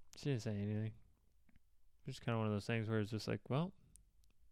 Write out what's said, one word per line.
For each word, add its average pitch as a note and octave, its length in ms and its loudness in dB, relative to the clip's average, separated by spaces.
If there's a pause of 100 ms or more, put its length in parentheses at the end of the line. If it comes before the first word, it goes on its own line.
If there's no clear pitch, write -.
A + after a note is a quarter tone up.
(180)
She - 120 -2
didn't B2+ 140 0
say A2 80 -2
anything. G#2+ 400 0 (1160)
It's C3+ 120 -8
kinda A#2 180 2
one A2 100 4
of G#2+ 60 4
those G2+ 120 2
things A2+ 240 2
where A2 100 4
it's G#2 120 0
just G#2+ 160 -2
like, A2 220 2
"Well, D#3+ 220 2 (800)